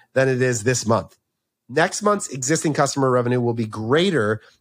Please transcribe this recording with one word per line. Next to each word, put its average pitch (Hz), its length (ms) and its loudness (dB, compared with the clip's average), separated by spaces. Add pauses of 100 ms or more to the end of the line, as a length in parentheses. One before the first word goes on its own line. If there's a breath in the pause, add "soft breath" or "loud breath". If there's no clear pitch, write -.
(120)
than 135 160 2
it 127 120 0
is 120 220 0
this 120 240 0
month. 107 320 0 (500)
Next 165 340 -2
month's 202 260 0
existing 147 460 -2
customer 135 360 0
revenue 123 300 2
will 120 120 0
be 113 140 -2
greater 110 760 0 (180 soft breath)